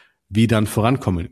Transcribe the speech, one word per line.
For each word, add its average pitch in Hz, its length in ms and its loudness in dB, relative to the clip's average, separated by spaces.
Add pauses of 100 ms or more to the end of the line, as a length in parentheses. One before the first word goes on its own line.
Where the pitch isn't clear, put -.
(280)
wie 110 200 2
dann 107 180 2
vorankommen? 104 640 -2